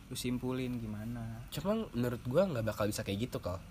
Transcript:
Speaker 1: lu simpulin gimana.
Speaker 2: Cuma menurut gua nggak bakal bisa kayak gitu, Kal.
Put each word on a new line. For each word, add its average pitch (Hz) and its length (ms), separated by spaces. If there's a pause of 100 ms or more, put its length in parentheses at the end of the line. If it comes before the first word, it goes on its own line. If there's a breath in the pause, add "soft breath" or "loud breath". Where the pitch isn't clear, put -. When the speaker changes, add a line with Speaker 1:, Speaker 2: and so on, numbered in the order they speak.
Speaker 1:
lu 127 100
simpulin 123 640
gimana. 113 420 (300)
Speaker 2:
Cuma 185 260 (140)
menurut 120 340
gua 147 220
nggak 131 180
bakal 107 220
bisa 104 160
kayak 104 260
gitu, - 100
Kal. 92 220 (100)